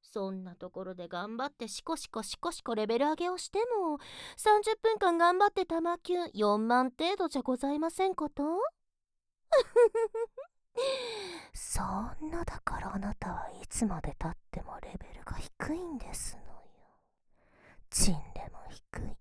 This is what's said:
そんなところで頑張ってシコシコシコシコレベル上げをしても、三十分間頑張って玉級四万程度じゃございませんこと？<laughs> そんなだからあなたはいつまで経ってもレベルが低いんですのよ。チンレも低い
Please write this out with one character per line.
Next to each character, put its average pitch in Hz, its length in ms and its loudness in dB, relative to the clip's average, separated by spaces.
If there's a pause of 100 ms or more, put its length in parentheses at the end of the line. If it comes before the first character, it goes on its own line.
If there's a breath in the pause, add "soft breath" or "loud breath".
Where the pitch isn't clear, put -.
そ 190 300 -6
ん 190 140 -8
な 180 100 -14
と 185 140 -14
こ 185 160 -10
ろ 185 100 -10
で 175 140 -12
頑 196 280 -8
張 262 100 -4
っ 285 60 -10
て 233 140 -12
シ - 160 -10
コ 320 140 -4
シ - 120 -12
コ 220 140 -6
シ - 160 -10
コ 330 120 -4
シ - 120 -10
コ 233 120 -2
レ 214 120 0
ベ 226 120 4
ル 285 80 4
上 311 80 0
げ 349 140 -2
を 370 80 -4
し - 140 -10
て 381 80 0 (180)
も、 320 220 0 (380 loud breath)
三 427 240 6
十 427 200 0
分 440 160 4
間 349 200 4
頑 349 200 6
張 403 100 6
っ 415 40 4
て 370 140 -2
玉 339 340 0
級 - 140 -2 (200)
四 208 340 4
万 247 300 4
程 359 200 2
度 359 100 0
じ 285 120 0
ゃ - 20 -4
ご 254 160 0
ざ 277 160 0
い 294 60 0
ま 320 120 0
せ 381 160 2
ん 370 80 2
こ 302 140 -2
と？ 320 320 -2 (920)
<laughs> 466 2000 2
そ - 280 -4
ん 202 500 -4
な 339 140 -2
だ - 160 -8
か - 180 -6
ら 190 160 -8
あ 196 40 -2
な 202 160 -4
た - 180 -6
は - 160 -8 (120)
い - 60 -16
つ - 180 -2
ま 185 140 -2
で - 180 -6
経 165 120 -4
っ - 80 -8 (120)
て - 140 -8
も - 160 -14
レ - 180 -14
ベ - 160 -14
ル - 120 -16
が - 100 -6
低 - 400 -4
い 359 80 -4
ん 330 140 -6
で - 160 -8
す - 240 -6
の - 60 -16
よ。 - 200 -10 (1300 soft breath)
チ - 220 8
ン - 20 6 (200)
レ - 160 -6
も - 100 -14 (100)
低 - 320 -12
い - 200 -4